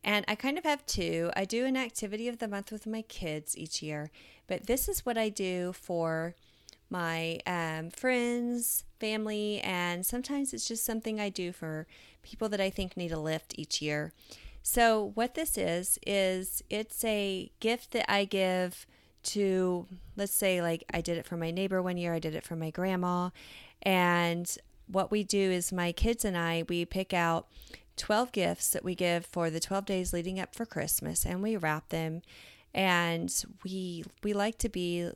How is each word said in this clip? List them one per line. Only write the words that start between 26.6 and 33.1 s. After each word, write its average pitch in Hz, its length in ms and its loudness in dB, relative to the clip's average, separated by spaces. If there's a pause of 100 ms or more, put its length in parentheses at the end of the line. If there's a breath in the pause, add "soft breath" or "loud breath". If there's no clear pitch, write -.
we 170 160 2
pick 185 280 -2
out 170 360 4 (480 loud breath)
twelve 233 340 2
gifts 175 400 0
that - 140 -2
we 185 100 -2
give 175 320 2
for 170 240 0
the 160 80 -2
twelve 196 260 -2
days 185 280 0
leading 180 260 -2
up 185 160 -6
for 233 100 -6
Christmas, - 640 -2
and 180 160 0
we 220 140 2
wrap 156 320 0
them, 165 340 -2 (500 loud breath)
and 175 720 2 (200)